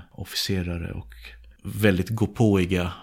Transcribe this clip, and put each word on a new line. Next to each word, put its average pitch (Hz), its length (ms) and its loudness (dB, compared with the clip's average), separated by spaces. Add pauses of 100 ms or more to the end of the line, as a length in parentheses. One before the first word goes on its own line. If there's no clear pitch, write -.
(120)
officerare 87 800 -6
och 90 220 -12 (500)
väldigt 98 460 2
gåpåiga 98 920 2